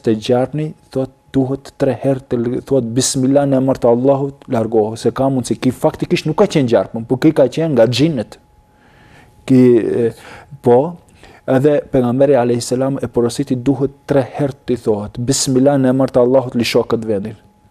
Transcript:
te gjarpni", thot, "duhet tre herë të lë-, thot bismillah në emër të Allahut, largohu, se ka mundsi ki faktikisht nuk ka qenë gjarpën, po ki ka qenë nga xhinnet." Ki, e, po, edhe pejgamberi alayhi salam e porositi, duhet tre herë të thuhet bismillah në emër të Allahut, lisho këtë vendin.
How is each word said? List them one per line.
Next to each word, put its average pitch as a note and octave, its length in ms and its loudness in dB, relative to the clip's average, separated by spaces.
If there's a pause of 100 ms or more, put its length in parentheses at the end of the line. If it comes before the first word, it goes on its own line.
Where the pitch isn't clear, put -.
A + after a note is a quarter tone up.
te A2+ 100 0
gjarpni", B2+ 600 -2 (180)
thot, C3 180 -6 (240)
"duhet C3+ 440 -4
tre C3 260 -2
herë C3+ 260 -2
të B2+ 140 -2
lë-, B2 180 -4
thot C3+ 220 0
bismillah C3 640 0
në C#3 100 0
emër C3 240 0
të B2 80 2
Allahut, C#3 580 0
largohu, A2+ 500 -2
se A#2 140 -2
ka C3+ 180 0
mundsi B2+ 260 -2
ki B2+ 160 -2
faktikisht - 540 -4
nuk D#3 120 -4
ka G#3 80 4
qenë D3+ 240 0
gjarpën, A2+ 360 0
po C3 120 -2
ki D#3 140 2
ka D3+ 160 2
qenë D#3 260 -4
nga A#2 140 4
xhinnet." B2+ 500 -2 (1120)
Ki, C3 120 6 (400)
e, A#2 100 0 (500)
po, C3 360 2 (520)
edhe C3+ 300 2 (120)
pejgamberi C3+ 460 2
alayhi A#2+ 240 0
salam C3+ 400 -4
e B2 60 -6
porositi, A#2+ 480 -2
duhet C3+ 380 -2 (160)
tre C#3 120 2 (160)
herë C#3+ 200 -4 (100)
të B2 160 -2
thuhet G#2 360 -4 (100)
bismillah C3+ 520 2
në B2+ 120 2
emër C3 200 -2
të B2+ 80 4
Allahut, B2+ 360 0
lisho A#2 280 0
këtë A2+ 240 -4
vendin. G#2+ 280 -4 (340)